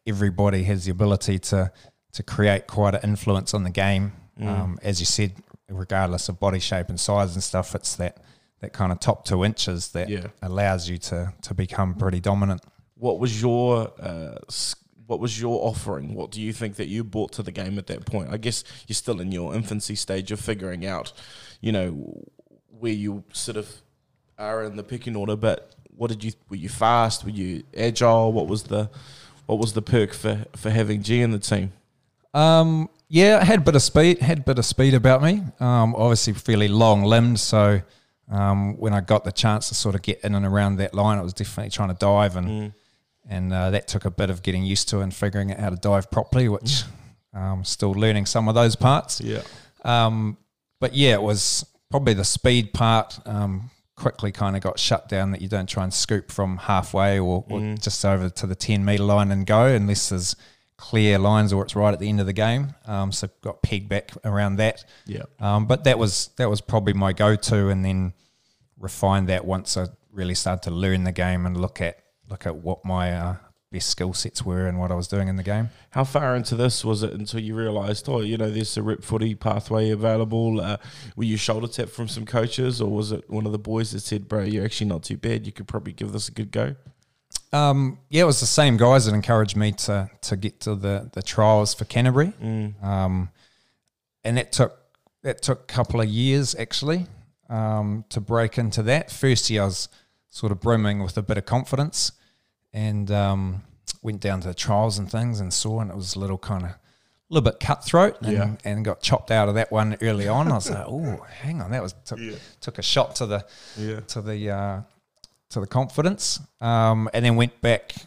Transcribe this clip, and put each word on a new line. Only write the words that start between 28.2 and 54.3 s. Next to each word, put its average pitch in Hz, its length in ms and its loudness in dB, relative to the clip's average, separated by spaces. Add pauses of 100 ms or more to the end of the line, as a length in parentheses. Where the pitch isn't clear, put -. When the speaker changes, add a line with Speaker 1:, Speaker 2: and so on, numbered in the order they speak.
Speaker 2:
What 104 160 0
was 104 160 -2
the, 107 260 -2 (580)
what 110 120 0
was 104 140 -2
the 107 80 -2
perk 110 320 2
for, 107 320 -4 (100)
for - 140 -6
having 107 340 2
G 117 180 2
in 117 100 2
the 104 80 -2
team? 98 340 -2 (600)
Speaker 1:
Um, 160 560 6 (180)
yeah, 196 340 8
I 190 40 6
had 208 140 6
a - 40 2
bit 147 120 6
of 135 60 6
speed, 170 380 6
had 151 200 2
a - 20 -6
bit 127 180 0
of 113 60 2
speed 135 280 4
about 131 300 6
me. 196 180 4 (180)
Um, 120 360 4
obviously 113 380 2
fairly 104 340 2
long 104 360 6
limbed, 117 360 6
so, 104 420 4 (480)
um, 98 480 0
when 104 160 0
I 101 80 2
got 101 220 2
the 98 80 -4
chance 107 380 2
to 110 60 -6
sort 98 200 0
of 95 80 -4
get - 200 -2
in 104 120 0
and 98 100 0
around 98 320 2
that 98 160 -2
line, 101 240 2
I 98 40 -4
was 87 120 -6
definitely - 380 -8
trying 98 180 -2
to 92 60 -4
dive, 101 400 4
and 90 120 -2
Speaker 2:
Mm. 107 260 -6 (540)
Speaker 1:
and, 92 260 -4
uh, 92 180 0
that 98 160 -2
took - 180 -4
a 95 60 -4
bit 95 180 -2
of 90 140 -4
getting 92 200 -2
used 95 260 -2
to 104 100 -2
and 95 140 -4
figuring 98 380 -4
out - 80 -8
how 104 120 -2
to 90 40 -4
dive 98 360 0
properly, 127 360 2
which, 113 360 -2 (520)
Speaker 2:
Mm. 98 40 -10
Speaker 1:
um, 95 260 -4
still - 260 -2
learning 104 360 2
some 113 200 0
of 110 80 2
those 117 200 6
parts. - 460 2
Speaker 2:
Yeah. 110 200 -6 (420)
Speaker 1:
Um, 113 540 2 (420)
but 123 160 -2
yeah, 135 180 8
it 101 100 2
was 104 420 0 (240)
probably 135 240 2
the 98 100 0
speed 120 500 2
part. 113 520 2
Um, 104 460 -4 (240)
quickly - 360 -4